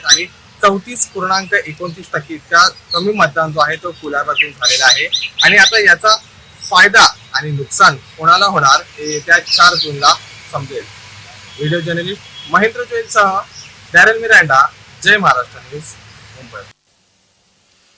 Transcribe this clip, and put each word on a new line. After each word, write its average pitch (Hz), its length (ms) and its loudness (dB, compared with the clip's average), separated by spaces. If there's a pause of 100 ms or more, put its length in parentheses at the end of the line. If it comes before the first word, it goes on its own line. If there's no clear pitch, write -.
आणि 156 220 0 (360)
चौतीस 202 440 -2
पूर्णांक 190 480 -4
एकोणतीस 175 580 -8
टक्के 160 220 -8
इतका 170 340 0
कमी 185 440 -6
मतदान 160 400 -2
जो 156 80 -2
आहे, 151 160 -2
तो 170 140 -10
कुलाबातून 147 600 -4
झालेला - 360 -2
आहे. 139 440 0 (120)
आणि 180 140 4
आता 214 240 4
याचा 202 360 2 (540)
फायदा 196 440 4 (180)
आणि 147 180 -6
नुकसान 143 460 0
कोणाला 170 500 0
होणार, 151 340 2
हे 151 320 -12
येत्या 151 260 2
चार 175 360 2
जूनला 151 400 0 (380)
समजेल. 135 320 -10 (760)
व्हिडिओ 151 220 -2
जर्नलिस्ट 170 420 -6 (280)
महेंद्र 214 340 -2
जैनसह 208 560 -2 (520)
डॅरेल 202 260 4
मिरांडा, 175 480 4 (360)
जय 202 140 2
महाराष्ट्र 135 420 -2
न्यूज, 147 240 -16 (540)
मुंबई. 117 240 -20 (1400)